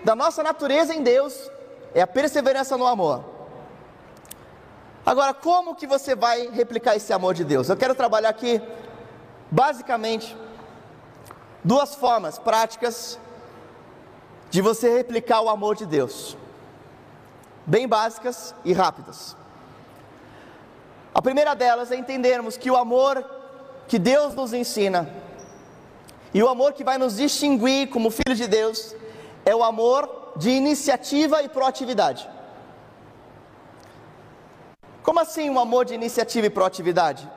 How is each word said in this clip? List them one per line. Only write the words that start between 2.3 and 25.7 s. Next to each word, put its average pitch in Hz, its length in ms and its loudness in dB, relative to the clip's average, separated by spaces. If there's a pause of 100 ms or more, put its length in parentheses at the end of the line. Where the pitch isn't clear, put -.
no 247 100 0
amor. 175 380 0 (1800)
Agora, 269 280 2
como 349 440 0
que 294 100 -12
você 269 280 0
vai 240 340 0
replicar 226 480 0
esse 214 160 -4
amor 185 220 2
de 170 100 -2
Deus? 139 240 2
Eu 190 80 2
quero 254 180 2
trabalhar 220 340 2
aqui, 226 340 0 (880)
basicamente, 226 840 0 (1300)
duas 262 300 2
formas 233 440 -2
práticas 226 800 -2 (1300)
de 185 140 0
você 226 360 2
replicar 233 420 0
o 220 80 0
amor 208 260 0
de 208 120 -8
Deus, 147 500 -4 (1300)
bem 226 220 2
básicas 226 680 -2 (100)
e 175 80 2
rápidas. - 640 -2 (1800)
A - 60 4
primeira 285 340 2
delas 240 360 2
é 254 60 -2
entendermos 247 600 -2
que - 140 -4
o 262 60 6
amor 254 460 2 (680)
que 226 100 2
Deus 262 360 4
nos 240 200 -4
ensina 202 540 0 (1200)